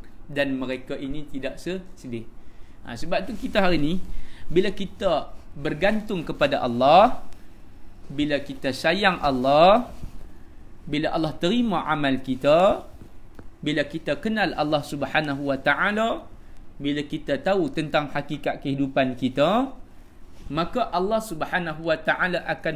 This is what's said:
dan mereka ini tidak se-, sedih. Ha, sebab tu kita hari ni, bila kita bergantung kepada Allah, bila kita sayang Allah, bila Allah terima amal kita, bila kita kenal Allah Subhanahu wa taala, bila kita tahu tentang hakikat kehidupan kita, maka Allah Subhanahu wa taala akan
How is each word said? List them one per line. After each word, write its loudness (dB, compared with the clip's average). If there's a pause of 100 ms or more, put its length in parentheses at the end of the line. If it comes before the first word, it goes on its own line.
(300)
dan 0
mereka -6
ini -4
tidak -6
se-, -6
sedih. -8 (600)
Ha, -8
sebab 0
tu -6
kita 2
hari 6
ni, 4 (560)
bila 4
kita 0 (240)
bergantung 0
kepada 2
Allah, 6 (840)
bila 0
kita -6
sayang 2
Allah, 6 (1000)
bila -2
Allah -2
terima 2
amal 2
kita, 4 (760)
bila 0
kita -4
kenal 0
Allah 2
Subhanahu -2
wa -2
taala, 0 (540)
bila -2
kita -4
tahu 2
tentang 0
hakikat -4
kehidupan 0
kita, 2 (760)
maka -2
Allah 2
Subhanahu -4
wa 4
taala 0
akan -2